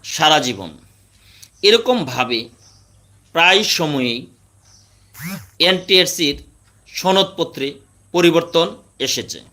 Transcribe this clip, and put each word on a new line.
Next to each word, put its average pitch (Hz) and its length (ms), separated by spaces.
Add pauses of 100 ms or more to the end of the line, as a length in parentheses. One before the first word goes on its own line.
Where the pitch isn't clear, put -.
(160)
সারা 156 220 (100)
জীবন। 95 220 (960)
এরকমভাবে 135 720 (960)
প্রায় 180 260 (160)
সময়েই 131 420 (1500)
এনটিআরসির 180 680 (520)
সনদপত্রে 190 800 (460)
পরিবর্তন 170 540 (380)
এসেছে। 98 340 (140)